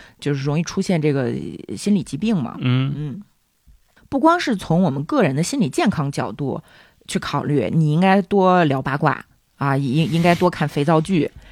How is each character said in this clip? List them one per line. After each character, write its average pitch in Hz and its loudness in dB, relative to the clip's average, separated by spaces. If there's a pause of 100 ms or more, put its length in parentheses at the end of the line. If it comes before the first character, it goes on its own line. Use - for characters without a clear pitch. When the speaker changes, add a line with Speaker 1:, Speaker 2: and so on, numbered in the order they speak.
(200)
Speaker 1:
就 147 -2
是 135 -4
容 147 0
易 - 2
出 - -6
现 175 0
这 147 2
个 123 -2 (420)
心 202 0
理 175 0
疾 - -10
病 214 -2
嘛？ - -6
Speaker 2:
嗯。 131 0
Speaker 1:
嗯。 151 -8 (840)
不 277 -4
光 330 6
是 277 -2
从 180 0
我 160 2
们 139 -4
个 277 0
人 143 2
的 156 0
心 285 -2
理 175 2
健 285 0
康 143 -2
角 131 -4
度 139 -6 (480)
去 190 -4
考 - -4
虑， 131 0
你 156 2
应 156 2
该 190 4
多 185 4
聊 139 0
八 135 -4
卦 151 -2 (320)
啊， 139 -2
应， 139 0
应 170 0
该 175 4
多 175 2
看 170 -2
肥 143 -2
皂 160 4
剧 156 0 (220)